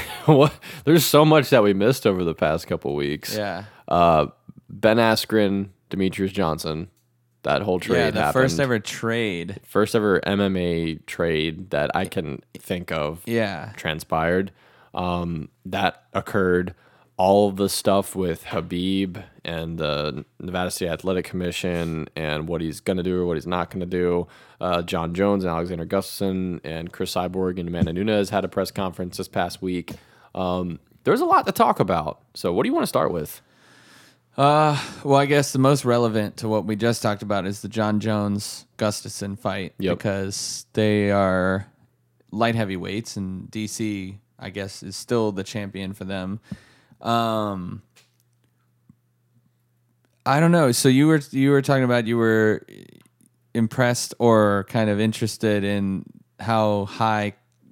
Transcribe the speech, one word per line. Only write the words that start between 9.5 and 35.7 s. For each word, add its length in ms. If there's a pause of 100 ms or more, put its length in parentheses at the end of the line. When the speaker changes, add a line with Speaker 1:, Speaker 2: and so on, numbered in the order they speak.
Speaker 1:
First 320
ever 300
M 140
M 160
A 380 (120)
trade 640
that 240
I 120
can 320 (180)
think 360
of 340
Speaker 2:
Yeah. 500
Speaker 1:
transpired. 760 (420)
Um, 540 (180)
that 380 (100)
occurred. 600 (440)
All 300
of 80
the 120
stuff 480
with 300
Khabib 760 (220)
and 340
the 460 (160)
Nevada 300
State 180
Athletic 380
Commission 920
and 320
what 140
he's 180
gonna 220
do 180
or 60
what 100
he's 100
not 240
gonna 160
do. 400 (340)
Uh, 220
John 320
Jones 300
and 80
Alexander 320
Gustafsson 800
and 260
Chris 240
Cyborg 460
and 80
Amanda 240
Nunes 380
had 140
a 40
press 220
conference 480
this 100
past 320
week. 320 (420)
Um, 460 (240)
there's 160
a 60
lot 200
to 60
talk 280
about. 400 (140)
So 180
what 100
do 80
you 40
wanna 120
start 260
with? 280 (960)
Speaker 2:
Uh, 460 (220)
well, 140
I 80
guess 260
the 60
most 260